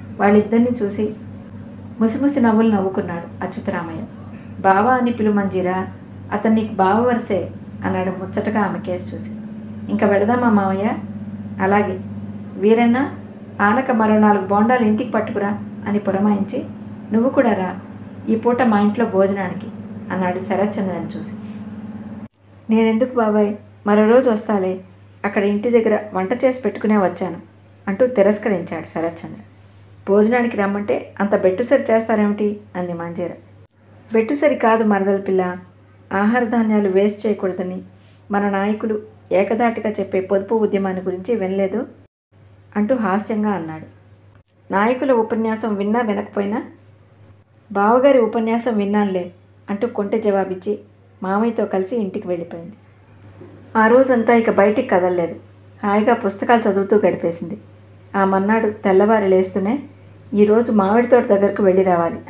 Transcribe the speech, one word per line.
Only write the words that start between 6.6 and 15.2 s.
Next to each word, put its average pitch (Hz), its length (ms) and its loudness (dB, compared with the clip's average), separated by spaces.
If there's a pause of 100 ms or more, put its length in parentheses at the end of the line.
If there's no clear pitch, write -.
బావ 196 300 2
వరసే," 226 480 0 (340)
అన్నాడు 185 260 -2
ముచ్చటగా 208 500 -4
ఆమె 175 180 -2
కేసు - 360 -8
చూసి. - 160 -10 (600)
"ఇంక 208 140 0
వెళదామా 214 460 4
మావయ్య?" 196 380 2 (720)
"అలాగే. 202 380 2 (560)
వీరన్న, 233 580 2 (460)
ఆనక 240 300 2
మరో 214 280 4
నాలుగు 208 280 4
బోండాలు 226 380 4
ఇంటికి 214 260 0
పట్టుకురా" 208 480 -2 (280)